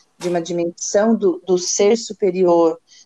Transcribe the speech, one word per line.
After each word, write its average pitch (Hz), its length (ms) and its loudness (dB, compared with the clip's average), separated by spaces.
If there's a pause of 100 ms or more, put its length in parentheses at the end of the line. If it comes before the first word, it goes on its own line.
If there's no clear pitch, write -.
(160)
de 175 120 -6
uma 175 120 -2
dimensão 175 760 -2
do, 185 280 0
do 180 140 0
ser 202 380 0
superior, 175 840 0 (280)